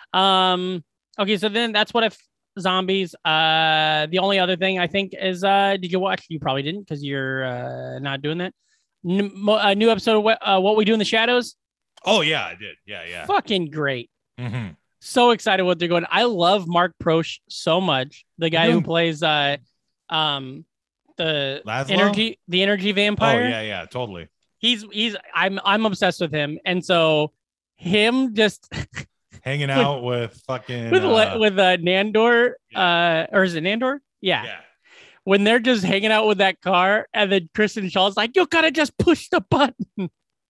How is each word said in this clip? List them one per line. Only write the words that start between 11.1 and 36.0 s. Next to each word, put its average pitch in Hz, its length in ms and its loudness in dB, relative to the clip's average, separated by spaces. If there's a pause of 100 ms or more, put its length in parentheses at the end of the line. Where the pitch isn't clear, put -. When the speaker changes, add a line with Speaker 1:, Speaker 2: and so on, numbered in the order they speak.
Speaker 2:
Oh, 196 180 4
yeah, 151 220 -2
I 87 120 -10
did. 92 180 -18 (100)
Yeah, 95 240 -14
yeah. 85 180 -12
Speaker 1:
Fucking 202 440 -2
great. 139 400 -6 (260)
Speaker 2:
Mm-hmm. 117 360 -8 (280)
Speaker 1:
So 240 300 2
excited 196 320 0
what 180 160 0
they're 175 80 -2
going. 170 240 0
I 190 140 2
love 185 420 2
Mark 175 340 0
Prosh 165 380 0 (100)
so 170 320 -2
much. 139 440 -4 (140)
The 165 120 -2
guy 165 180 2
who 165 100 4
Speaker 2:
Mm-hmm. 175 60 0
Speaker 1:
plays, 165 380 0
uh, 147 360 0 (500)
um, 147 560 -6 (520)
the 143 480 -4
Speaker 2:
Laszlo? 131 280 -4
Speaker 1:
energy, 202 560 0
the 180 160 0
energy 202 260 0
vampire. 208 540 2
Speaker 2:
Oh, 247 40 0
yeah, 113 140 -4
yeah, 98 240 -8
totally. 101 400 -10 (320)
Speaker 1:
He's, 226 340 -2
he's, 208 240 -4 (180)
I'm, 190 300 0
I'm 214 220 2
obsessed 190 340 0
with 160 140 -4
him. 151 320 -4
And 180 180 -2
so 156 480 2 (440)
him 220 580 0
just 214 360 0 (380)
<laughs> - 340 -20
Speaker 2:
Hanging 143 260 -4
Speaker 1:
with 135 100 0
Speaker 2:
out 135 240 0
with 120 440 -6
fucking, 123 440 -6
Speaker 1:
with - 120 4
Le-, 226 340 2
Speaker 2:
uh, - 20 -4
Speaker 1:
with, 208 200 2
uh, 185 200 4
Nandor, 214 760 2 (180)
Speaker 2:
Yeah. 170 600 2
Speaker 1:
uh, - 40 -8
or 190 100 4
is 180 100 -2
it 156 100 -4
Nandor? 254 360 -2 (200)
Yeah. 156 240 -2
Speaker 2:
Yeah. 104 140 -12 (640)
Speaker 1:
When 196 200 4
they're 226 160 4
just 226 220 2
hanging 196 300 0